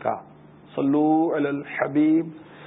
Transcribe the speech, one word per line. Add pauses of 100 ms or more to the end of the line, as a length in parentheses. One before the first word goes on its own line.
گا۔ (520)
صلو
علی
الحبیب (380)